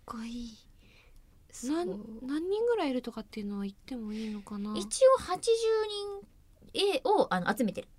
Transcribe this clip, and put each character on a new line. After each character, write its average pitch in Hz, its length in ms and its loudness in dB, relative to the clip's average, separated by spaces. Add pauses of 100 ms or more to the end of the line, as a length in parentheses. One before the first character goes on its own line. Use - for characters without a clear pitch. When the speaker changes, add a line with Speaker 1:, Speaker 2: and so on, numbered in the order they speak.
Speaker 1:
こ - 200 -10
い 233 80 -10
い。 233 260 -12 (960)
Speaker 2:
そ - 160 -10
う。 294 80 2
Speaker 1:
な 349 100 2
ん、 - 20 -2 (360)
何 311 260 -2
人 427 160 2
ぐ 480 100 4
ら 370 100 2
い 277 60 2
い - 20 0
る 247 100 0
と 233 80 -6
か 220 100 -8
っ - 20 -6
て - 160 -10
い 208 40 -4
う - 20 -4
の 202 120 -4
は 202 80 -2
言 196 60 -4
っ 196 40 -12
て - 200 -12
も 214 180 -6
い 220 140 -4
い 214 40 -4
の 208 100 -8
か 208 160 -10
な？ 208 180 -4
Speaker 2:
一 - 320 2
応 523 120 8
八 370 200 -2
十 - 120 2 (720)
人、 - 40 -20 (680)
え、 - 120 0
を、 392 260 4
あ 180 80 2
の、 175 180 0
集 269 60 2
め 196 100 0
て - 80 -8
る。 - 60 -12 (120)